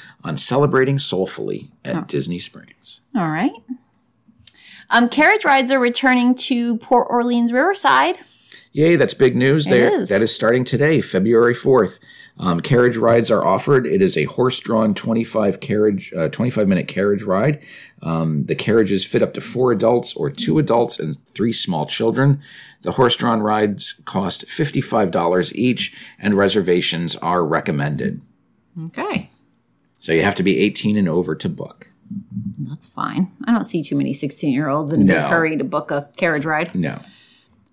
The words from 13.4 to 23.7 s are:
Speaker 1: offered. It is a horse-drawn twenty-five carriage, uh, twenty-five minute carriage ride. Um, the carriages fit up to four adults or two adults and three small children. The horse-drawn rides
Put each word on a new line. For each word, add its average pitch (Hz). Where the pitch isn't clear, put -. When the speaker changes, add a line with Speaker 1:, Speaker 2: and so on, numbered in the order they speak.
Speaker 1:
offered. 127
It 98
is 92
a 78
horse-drawn 110
twenty-five 110
carriage, 104
uh, 82
twenty-five 104
minute 92
carriage 101
ride. 107
Um, 82
the 80
carriages 101
fit -
up 92
to -
four 123
adults 113
or -
two 156
adults -
and 78
three 113
small 85
children. 135
The 87
horse-drawn 120
rides 107